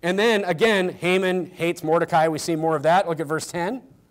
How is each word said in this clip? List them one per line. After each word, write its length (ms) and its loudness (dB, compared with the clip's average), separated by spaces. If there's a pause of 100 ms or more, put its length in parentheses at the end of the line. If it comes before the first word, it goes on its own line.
And 160 -2
then, 280 2
again, 440 2
Haman 600 0
hates 320 -4
Mordecai. 440 2
We 120 -2
see 160 -2
more 200 0
of 80 -4
that. 240 4
Look 120 -4
at 80 -4
verse 200 -6
ten. 360 -6 (280)